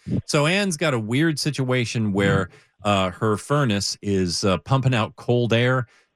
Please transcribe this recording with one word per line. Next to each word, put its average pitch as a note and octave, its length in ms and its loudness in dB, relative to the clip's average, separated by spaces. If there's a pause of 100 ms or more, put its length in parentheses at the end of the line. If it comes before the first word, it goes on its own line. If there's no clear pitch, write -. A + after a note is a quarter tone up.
(260)
So D3 200 2
Ann's F#3+ 300 0
got D3+ 180 0
a A#2 40 0
weird C3 420 0
situation B2 720 -2
where, G2 380 2 (340)
uh, G2 260 2
her G#2+ 260 -2
furnace A#2+ 640 -2
is, F#2+ 440 0
uh, F#2 140 2
pumping C3 360 0
out G#2+ 220 -2
cold A#2+ 360 0
air, B2 360 2 (280)